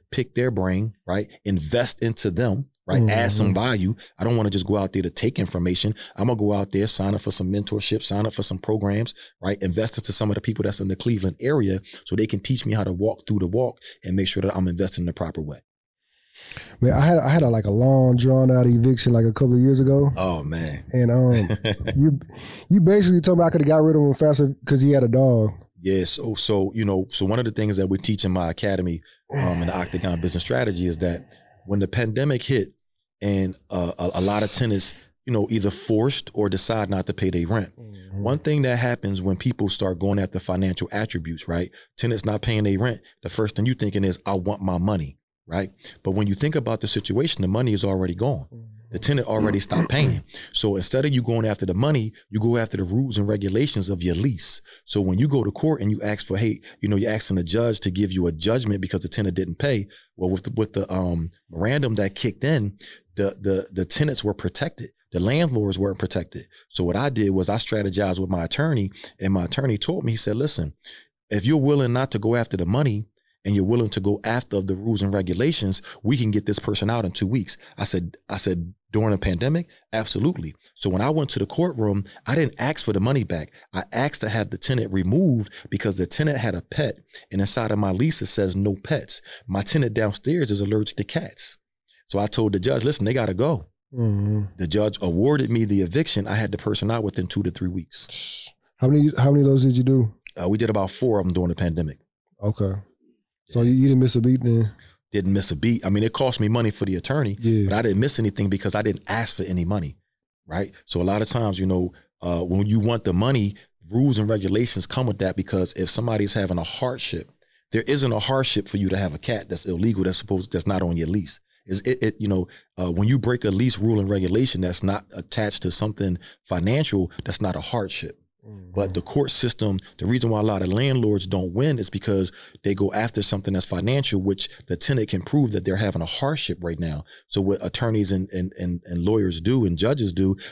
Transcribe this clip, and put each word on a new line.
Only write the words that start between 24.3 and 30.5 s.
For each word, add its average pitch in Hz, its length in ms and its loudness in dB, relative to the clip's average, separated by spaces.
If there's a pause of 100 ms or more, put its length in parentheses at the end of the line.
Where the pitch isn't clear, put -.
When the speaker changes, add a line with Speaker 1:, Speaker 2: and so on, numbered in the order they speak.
Speaker 2:
'cause 139 160 4
he 143 120 6
had 135 100 6
a 120 60 4
dog. 117 420 4 (300)
Speaker 1:
Yeah, 92 240 2
so, 110 300 -4
so, 98 400 0
you 110 100 0
know, 95 260 0
so - 160 -2
one 110 120 2
of 123 60 0
the 110 60 -2
things 107 260 -2
that 95 120 0
we 98 100 0
teach 101 260 0
in 92 80 0
my 87 180 0
academy, 92 520 -2 (300)
um, 90 300 0
in 85 60 -2
the 90 80 -2
Octagon 87 440 -2
Business 87 220 -2
Strategy 104 440 -2